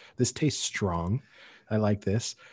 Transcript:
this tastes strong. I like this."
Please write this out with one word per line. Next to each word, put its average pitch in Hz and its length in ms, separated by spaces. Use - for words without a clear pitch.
this 123 160
tastes - 320
strong. 90 580
I 110 60
like 104 300
this." 104 300